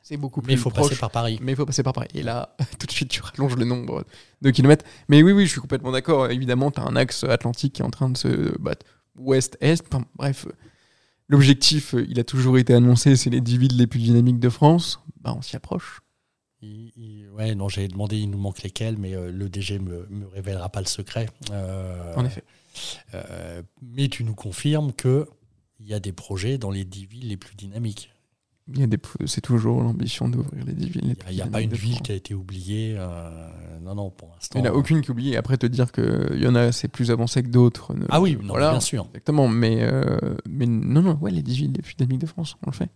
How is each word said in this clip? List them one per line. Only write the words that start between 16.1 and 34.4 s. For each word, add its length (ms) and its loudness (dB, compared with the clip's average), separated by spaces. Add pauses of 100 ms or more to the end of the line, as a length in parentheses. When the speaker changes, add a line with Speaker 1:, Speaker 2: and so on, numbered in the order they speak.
Speaker 2:
Il, 360 -18
il, 320 -20
ouais, 260 -4
non, 140 -6
j'ai 180 -4
demandé, 320 -6
il 100 -4
nous 80 -6
manque 260 -6
lesquels, 340 -6
mais, 180 -8
euh, 160 -8
le 160 -8
D 140 -8
G 180 -6
me, 300 -8
me 180 -12
révélera 420 -8
pas 120 -6
le 60 -6
secret. 400 -6 (240)
Euh, 640 -10
Speaker 1:
En 100 -2
effet. 180 -8 (680)
Speaker 2:
euh, 480 -14 (200)
mais 280 -4
tu 160 -8
nous 100 -4
confirmes 560 -2
que 360 0 (520)
il 80 -20
y 60 -8
a 80 -4
des 100 -8
projets 460 -6
dans 140 -6
les 120 -4
dix 220 -14
villes 240 -14
les 80 -8
plus 180 -20
dynamiques. 540 -8 (600)
Speaker 1:
Il 80 -4
y 40 2
a 40 2
des 100 2
p-, 280 -8
c'est 160 -4
toujours 400 2
l'ambition 460 -2
d'ouvrir 380 -4
les 80 -8
dix 160 -6
villes 180 -4
les 0 -
Speaker 2:
Il 20 0
y 40 0
a, 20 -2
Speaker 1:
plus 180 -12
Speaker 2:
il 40 -4
y 40 -4
a 40 -6
pas 160 -4
Speaker 1:
dynamiques 20 -2
Speaker 2:
une 80 -2
Speaker 1:
de 100 -4
Speaker 2:
ville 120 -2
Speaker 1:
France. 120 -6
Speaker 2:
qui 60 -8
a 40 -4
été 200 -10
oubliée, 600 -8
euh, 520 -10 (320)
non, 140 -12
non, 140 -6
pour 200 -20
l'instant. 300 -6